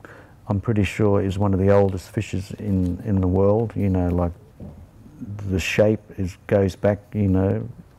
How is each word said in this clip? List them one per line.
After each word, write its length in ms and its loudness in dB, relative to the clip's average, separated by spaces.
I'm 120 0
pretty 240 0
sure, 380 0
is 160 -2
one 160 0
of 60 0
the 100 4
oldest 400 2
fishes 480 -6
in, 480 -2
in 160 0
the 60 0
world. 480 2
You 140 0
know, 180 0
like, 240 0
the 100 0
shape 400 2
is, 200 -6
goes 280 2
back, 240 0
you 140 0
know, 400 0